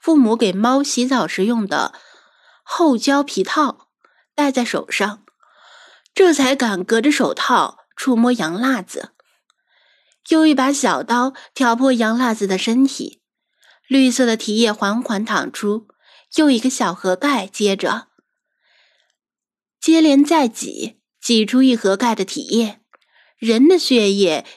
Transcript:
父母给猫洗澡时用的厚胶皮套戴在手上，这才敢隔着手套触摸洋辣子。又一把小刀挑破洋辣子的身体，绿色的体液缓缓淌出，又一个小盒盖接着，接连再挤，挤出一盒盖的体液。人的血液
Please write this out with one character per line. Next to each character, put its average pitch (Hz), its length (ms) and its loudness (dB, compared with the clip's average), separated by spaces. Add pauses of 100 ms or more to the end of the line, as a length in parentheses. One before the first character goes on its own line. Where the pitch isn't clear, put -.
父 320 160 2
母 233 200 4
给 202 160 0
猫 247 300 2
洗 247 240 -2
澡 254 200 0
时 - 180 -4
用 226 220 -2
的 143 280 -4 (680)
厚 285 360 0
胶 277 240 0
皮 233 200 -4
套 - 460 -4 (460)
戴 285 180 0
在 240 120 0
手 - 260 -8
上， 202 340 -4 (920)
这 370 200 4
才 269 200 0
敢 214 300 -2
隔 226 160 0
着 277 100 2
手 247 220 0
套 - 460 -2 (180)
触 254 180 -2
摸 240 180 2
洋 233 200 -4
辣 247 300 -2
子。 - 300 -14 (1160)
又 311 180 4
一 302 80 4
把 269 180 0
小 180 300 -2
刀 247 320 -2 (200)
挑 240 200 0
破 262 180 2
洋 226 260 0
辣 240 160 0
子 208 120 -6
的 190 120 -2
身 254 280 0
体， - 360 -8 (640)
绿 262 240 2
色 247 160 0
的 226 100 0
体 214 200 -4
液 220 160 2
缓 214 300 -4
缓 214 220 -4
淌 196 280 -4
出， 214 340 -6 (500)
又 302 140 4
一 233 80 2
个 254 120 -2
小 185 240 -4
盒 185 200 -2
盖 226 320 -2
接 196 300 -2
着， 208 320 -6 (1700)
接 320 220 2
连 294 240 6
再 294 240 2
挤， - 540 -12 (180)
挤 220 240 0
出 254 180 2
一 254 140 4
盒 196 180 0
盖 226 200 -2
的 196 100 -4
体 - 160 -12
液。 214 400 -4 (640)
人 233 240 4
的 370 100 6
血 220 320 2
液 180 360 0 (100)